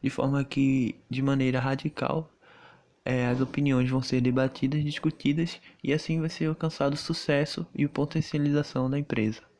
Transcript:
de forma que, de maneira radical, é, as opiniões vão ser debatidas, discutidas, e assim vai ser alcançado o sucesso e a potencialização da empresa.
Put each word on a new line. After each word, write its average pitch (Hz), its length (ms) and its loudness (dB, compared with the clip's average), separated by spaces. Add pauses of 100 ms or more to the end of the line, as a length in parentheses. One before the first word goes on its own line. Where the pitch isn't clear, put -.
de - 80 -2
forma 139 360 0
que, 135 500 2 (160)
de 127 100 -2
maneira 135 400 2
radical, 139 720 -2 (720)
é, 123 220 0
as 123 140 0
opiniões 131 500 2
vão 131 100 2
ser 127 200 0
debatidas, 131 640 2
discutidas, 156 760 -2 (220)
e 135 100 0
assim 160 280 0
vai 160 100 -2
ser 160 160 -2
alcançado 156 480 0
o - 40 -6
sucesso 151 760 -2
e 147 100 0
a 143 40 0
potencialização 147 1000 0
da 139 100 0
empresa. 110 440 -2 (180)